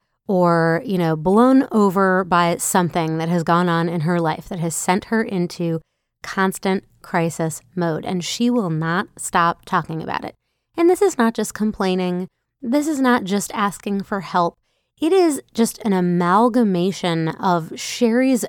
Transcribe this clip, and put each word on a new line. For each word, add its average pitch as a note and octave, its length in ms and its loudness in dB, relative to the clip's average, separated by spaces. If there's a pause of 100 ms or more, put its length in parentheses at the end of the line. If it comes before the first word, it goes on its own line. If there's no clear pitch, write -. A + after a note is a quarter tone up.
(280)
or, E3+ 580 2
you F#3+ 120 -2
know, E3 180 0
blown A3+ 560 4
over F#3+ 520 2
by F3 340 2
something E3 600 0
that E3 100 -2
has E3+ 160 0
gone F3 240 2
on E3+ 220 0
in E3+ 120 -4
her E3+ 200 0
life D#3+ 260 -4
that F3+ 120 -8
has E3 160 -4
sent - 300 -2
her A3+ 160 -2
into F3 600 -4 (400)
constant F#3+ 600 -2 (180)
crisis E3 600 -4 (140)
mode, E3 300 -2
and F3+ 180 -6
she A#3+ 260 -2
will A#3 200 0
not E3 380 -2 (100)
stop - 480 0
talking D#3+ 360 -4
about - 220 -6
it. - 120 -14 (420)
And E4+ 120 4
this F4+ 120 2
is G4 160 2
not A3+ 160 2
just G#3+ 200 -4
complaining. F#3 720 -2 (340)
This C#4 260 0
is C#4+ 140 -2
not B3 240 2
just G3 280 -2
asking G3+ 500 -4
for G3 180 -6
help. E3+ 340 -2 (460)
It D#4 100 0
is E4+ 300 4 (120)
just - 260 0
an G#3+ 120 -2
amalgamation F3+ 1400 2
of F3 480 -2
Sherry's A#3+ 720 0